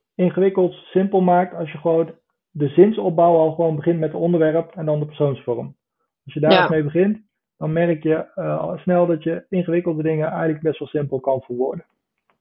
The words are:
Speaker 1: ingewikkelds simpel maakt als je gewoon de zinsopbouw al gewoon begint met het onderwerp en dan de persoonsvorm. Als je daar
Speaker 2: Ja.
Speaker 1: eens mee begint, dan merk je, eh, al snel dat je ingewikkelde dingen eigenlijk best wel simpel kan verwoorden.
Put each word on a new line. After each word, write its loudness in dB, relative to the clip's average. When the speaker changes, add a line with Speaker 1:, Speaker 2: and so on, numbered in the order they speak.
Speaker 1:
ingewikkelds 0
simpel 2
maakt 2
als -8
je -14
gewoon 0
de -4
zinsopbouw 4
al 2
gewoon 0
begint -2
met -2
het -8
onderwerp 0
en -8
dan 0
de -6
persoonsvorm. -4
Als -20
je -6
daar 4
Speaker 2:
Ja. 6
Speaker 1:
eens 0
mee 0
begint, 0
dan -6
merk 0
je, 2
eh, -6
al -6
snel 2
dat -2
je -6
ingewikkelde -2
dingen -2
eigenlijk -4
best -2
wel -10
simpel -4
kan -2
verwoorden. -6